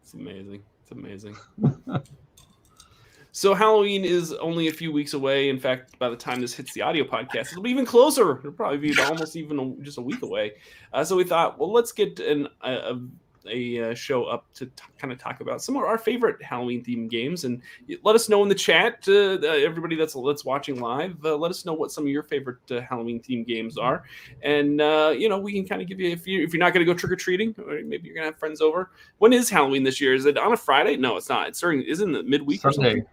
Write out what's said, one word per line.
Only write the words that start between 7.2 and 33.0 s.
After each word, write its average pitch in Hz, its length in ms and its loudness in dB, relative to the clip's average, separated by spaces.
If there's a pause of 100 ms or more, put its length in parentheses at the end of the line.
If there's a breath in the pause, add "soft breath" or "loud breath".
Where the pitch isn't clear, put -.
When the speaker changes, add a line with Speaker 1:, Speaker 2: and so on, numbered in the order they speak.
Speaker 1:
it'll 180 120 -12
be 240 60 -2
even 254 160 0
closer. 233 540 6
It'll 143 140 -12
probably 160 240 -4
be 143 240 0
almost 160 340 -2
even 151 240 -6
a, 131 240 -8
just 143 140 -14
a 127 40 -10
week 165 200 -6
away. 107 320 -4 (400 loud breath)
Uh, 135 100 0
so 185 140 0
we 180 80 4
thought, 165 340 0
well, 170 100 -2
let's 233 220 2
get 170 300 -2
an, 147 260 0 (160)
a, 131 80 -4
a, 127 280 -4 (460)
a, 120 460 -4
uh, - 20 -4
show 120 300 -2
up 110 300 -6
to 127 140 -14
t-, 131 40 -20 (260)
kinda 127 200 -10
talk 123 240 -10
about - 200 -8
some - 140 -6
of 233 80 -4
our 214 140 0
favorite 226 440 -2
Halloween 123 400 -6
themed 117 280 -6
games, 131 340 -4
and 123 180 -6 (280 loud breath)
y-, 175 160 -10
let 220 100 6
us 220 140 4
know 202 120 6
in 202 60 4
the 196 80 4
chat. 190 500 2
Uh, 196 280 6
uh, 151 140 0
everybody 165 500 0
that's, 156 160 -2 (120)
that's 143 200 -2
watching 135 340 -4
live, 143 460 -4
uh, 151 100 0
let 165 160 -2
us 175 140 -10
know 170 80 -4
what 160 180 -4
some 151 140 -6
of 143 40 0
your 143 140 -2
favorite, 131 480 -8
uh, 120 80 -4 (100)
Halloween 117 300 -6
themed 117 280 -6
games 113 300 -6
are, 127 260 -2 (400 loud breath)
and, 147 360 2
uh, 151 340 4
you 175 140 0
know, 196 100 2
we 202 140 -8
can 196 140 -2
kinda 190 180 -6
give 190 160 -10
you, 180 100 0
if 170 160 -6
you, 190 160 0
if 170 120 -2
you're 165 80 2
not 175 100 4
gonna 170 140 4
go 175 80 4
trick - 180 -2
or 185 60 -2
treating, 202 360 -2 (140)
or 151 160 -6
maybe 151 240 -8
you're - 80 -16
gonna 160 120 -4
have - 120 -8
friends 156 220 -4
over. 160 300 2 (260 soft breath)
When 233 160 8
is 247 160 4
Halloween 139 340 4
this 131 160 0
year? 131 140 4
Is 131 120 2
it 143 120 6
on 180 160 2
a 220 40 2
Friday? 147 380 4
No, 123 220 0
it's - 100 -8
not. 104 220 -2
It's - 100 -10
during, 160 220 0
is 156 180 -4
it 208 60 2
in 170 80 0
the 95 100 -2
midweek 143 400 0
or 139 80 4
Speaker 2:
Sunday. 135 200 2
Speaker 1:
something? 113 220 -2